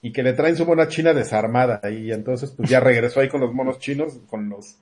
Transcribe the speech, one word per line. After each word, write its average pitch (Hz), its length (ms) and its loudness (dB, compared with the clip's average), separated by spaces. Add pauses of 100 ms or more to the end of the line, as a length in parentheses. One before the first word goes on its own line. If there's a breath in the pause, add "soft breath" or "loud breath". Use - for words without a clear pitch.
Y 117 100 -10
que 127 120 -4
le 127 100 2
traen 160 220 2
su 160 100 0
mona 160 220 4
china 160 260 2
desarmada. 113 760 0
Y 110 220 -8
entonces, 123 400 -6
pues, 110 180 -4
ya 127 100 6
regresó 120 400 2
ahí 135 100 2
con 139 120 -2
los 120 120 -2
monos 131 260 -4
chinos, 139 400 -6 (100)
con 104 200 -8
los 101 320 -16